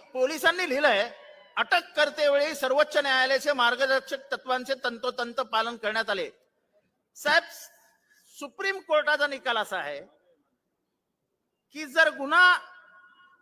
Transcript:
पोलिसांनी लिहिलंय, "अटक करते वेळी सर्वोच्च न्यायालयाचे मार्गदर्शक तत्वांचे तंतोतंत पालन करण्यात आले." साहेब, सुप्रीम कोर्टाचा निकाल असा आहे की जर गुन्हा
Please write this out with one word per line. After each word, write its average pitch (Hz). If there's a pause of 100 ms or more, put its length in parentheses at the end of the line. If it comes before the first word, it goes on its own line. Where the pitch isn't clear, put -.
(140)
पोलिसांनी 320
लिहिलंय, 254 (480)
"अटक 339
करते 294
वेळी 285
सर्वोच्च 277
न्यायालयाचे 269
मार्गदर्शक 262
तत्वांचे 254 (100)
तंतोतंत 247 (120)
पालन 226
करण्यात 220
आले." 185 (880)
साहेब, 302 (920)
सुप्रीम 381
कोर्टाचा 294
निकाल 262
असा 202
आहे 147 (1700)
की 302
जर 311
गुन्हा 302 (960)